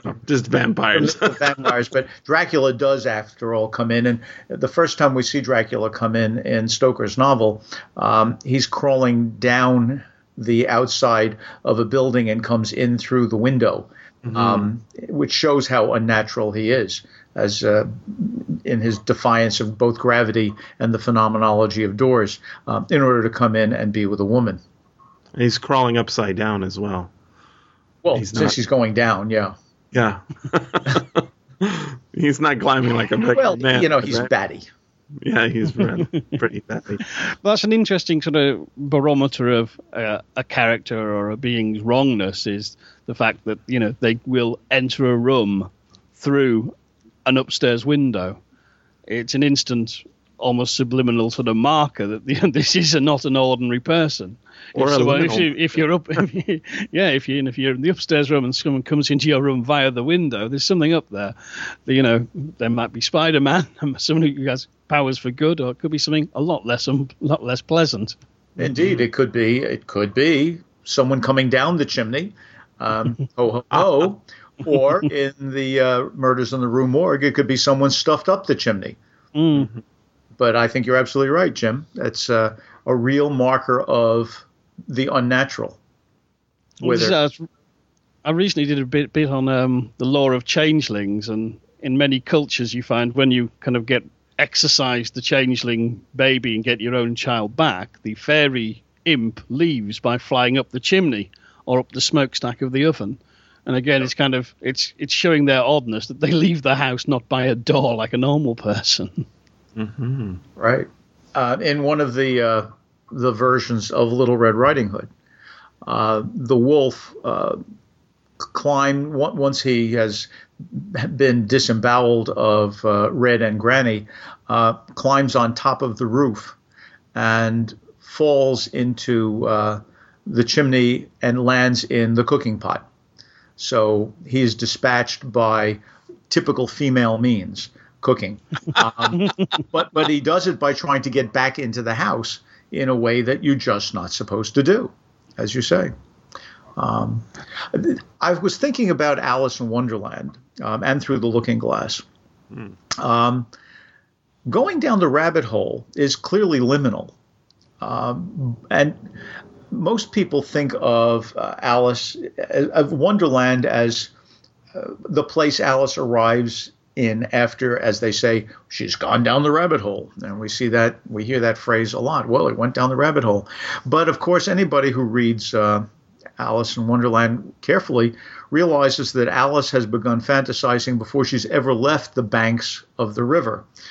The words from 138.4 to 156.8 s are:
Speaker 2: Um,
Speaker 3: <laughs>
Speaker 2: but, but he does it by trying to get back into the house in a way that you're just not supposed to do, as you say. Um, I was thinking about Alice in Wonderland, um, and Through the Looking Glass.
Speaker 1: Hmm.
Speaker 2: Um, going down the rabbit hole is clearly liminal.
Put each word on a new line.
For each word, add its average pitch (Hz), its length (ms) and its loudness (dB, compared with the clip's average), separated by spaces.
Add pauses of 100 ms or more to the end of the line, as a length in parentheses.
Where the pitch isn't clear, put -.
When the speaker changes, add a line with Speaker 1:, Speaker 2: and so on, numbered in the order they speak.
Speaker 2:
Um, 226 540 0 (220)
Speaker 3:
<laughs> - 220 -6
Speaker 2:
but, 165 200 -2
but 151 160 0
he 147 120 0
does 170 260 0
it 160 120 -2
by 143 140 0
trying 139 300 -2
to 139 80 -6
get 123 220 -2
back 131 260 0
into 120 240 -6
the 113 120 -4
house 123 460 -4 (300)
in 135 180 -4
a 127 60 2
way 117 280 0
that 127 200 -2
you're 139 120 4
just 113 400 -2
not 92 180 -8
supposed 104 420 -6
to 139 80 4
do, 196 280 2 (460)
as 110 180 -6
you 127 80 -2
say. - 300 0 (840)
Um, 57 480 -2 (960)
I 175 140 0
was 175 220 -2
thinking 247 340 0
about 147 280 0
Alice 127 420 -2
in 120 80 -4
Wonderland, 110 720 -6 (240)
um, 107 200 -4
and 135 200 0
Through 135 160 -2
the 113 80 -2
Looking 117 320 0
Glass. - 440 -4 (460)
Speaker 1:
Hmm. 113 200 -16 (300)
Speaker 2:
Um, 120 480 2 (1040)
going 277 320 0
down 220 200 2
the 165 80 4
rabbit 156 360 2
hole 107 420 -4 (100)
is 139 200 0
clearly 180 440 0
liminal. 127 520 0 (680)